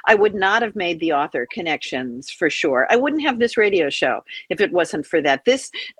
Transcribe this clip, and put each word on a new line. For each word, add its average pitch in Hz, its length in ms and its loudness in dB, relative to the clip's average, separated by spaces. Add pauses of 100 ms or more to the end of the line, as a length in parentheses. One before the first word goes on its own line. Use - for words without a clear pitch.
I 220 100 6
would 208 200 4
not 202 260 2
have 214 140 -4
made 175 240 -4
the 160 140 0
author 143 380 -2
connections, 131 760 -6
for 165 200 0
sure. 131 400 0
I 233 80 4
wouldn't 285 240 0
have 269 180 -2
this 240 160 0
radio 196 340 2
show 127 340 -2 (260)
if 180 100 -4
it 196 140 0
wasn't 165 320 0
for 160 160 0
that. 139 240 2
This 262 260 2 (280)